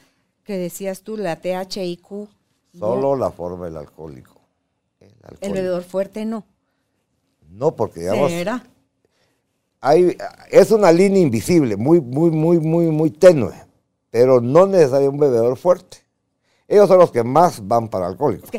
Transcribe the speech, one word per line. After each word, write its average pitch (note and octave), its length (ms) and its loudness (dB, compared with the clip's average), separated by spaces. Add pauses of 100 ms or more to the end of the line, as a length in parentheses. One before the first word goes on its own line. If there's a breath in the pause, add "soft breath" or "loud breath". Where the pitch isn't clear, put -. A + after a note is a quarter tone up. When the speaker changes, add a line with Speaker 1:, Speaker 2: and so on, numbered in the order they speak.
(440)
Speaker 1:
que G3+ 140 -10
decías F#3+ 460 -10
tú, G#3+ 120 -14
la F#3 200 -8
T F3+ 200 -8
H F#3 300 -10
I F3 120 -10
Q, G3+ 300 -16 (500)
Speaker 2:
Solo B2 240 -4
Speaker 1:
no. C#3 140 0
Speaker 2:
la G#2+ 140 -2
forma F2 360 -10
del D#2+ 120 -12
alcohólico. D2+ 640 -20 (580)
El G2 100 -20
Speaker 1:
El - 40 -20 (120)
Speaker 2:
alcohólico. - 280 -12
Speaker 1:
bebedor F#3 300 -6
fuerte G3 420 -8
no. A3 180 -10 (1040)
Speaker 2:
No, A#2 260 -4
porque F#2+ 260 -6
digamos G#2+ 300 -2
Speaker 1:
¿Será? F3+ 320 -8 (1200)
Speaker 2:
Hay, D#3 340 2 (320)
es F3+ 220 6
una G#3 200 4
línea F#3+ 300 4
invisible, B2+ 540 0
muy, D3 240 2
muy, C#3+ 320 -2
muy, E3 280 0
muy, D#3+ 280 0
muy D#3 240 -2
tenue, D3+ 420 2 (560)
pero B2 300 4
no C#3 260 4
necesario C#3 440 2
un C#3 80 -6
bebedor B2+ 400 0
fuerte. - 400 -4 (720)
Ellos G3+ 180 4
son F#3 120 6
los E3+ 120 4
que A#2 120 0
más C3 440 0
van A2+ 220 -2
para F#2 180 -6
alcohólicos. F#2+ 380 -6
Speaker 1:
Es - 140 -20